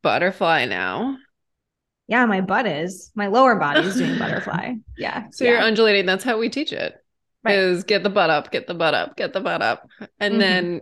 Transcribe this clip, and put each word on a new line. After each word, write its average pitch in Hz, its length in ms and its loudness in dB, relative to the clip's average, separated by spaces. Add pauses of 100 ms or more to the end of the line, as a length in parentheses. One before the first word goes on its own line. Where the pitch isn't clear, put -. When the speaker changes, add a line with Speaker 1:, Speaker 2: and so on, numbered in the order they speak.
Speaker 1:
butterfly 160 640 2
now. 101 500 -4 (920)
Speaker 2:
Yeah, 240 180 2
my 196 140 0
butt 196 260 0
is. 175 480 -6
My 208 140 -4
lower 240 280 6
body 160 300 2
is 381 100 -2
doing 254 220 0
Speaker 1:
<laughs> - 0 -
Speaker 2:
butterfly. - 560 -4 (240)
Yeah. - 320 -8
Speaker 1:
So - 140 -4
you're 240 100 4
Speaker 2:
Yeah. 220 100 2
Speaker 1:
undulating. 214 420 4
That's 190 180 0
how 240 140 0
we 226 120 -2
teach 285 220 -6
it. - 240 -6 (460)
Speaker 2:
Right. 202 160 2
Speaker 1:
is 185 260 2
get 202 180 0
the 202 80 -2
butt 190 200 2
up, 147 200 0
get - 160 -6
the 180 80 -8
butt 165 200 0
up, 92 220 -4
get 185 160 -6
the 190 80 -4
butt 175 220 -4
up. - 260 -2 (300)
And 208 160 -2
Speaker 2:
Mm-hmm. 226 60 2
Speaker 1:
then 180 420 0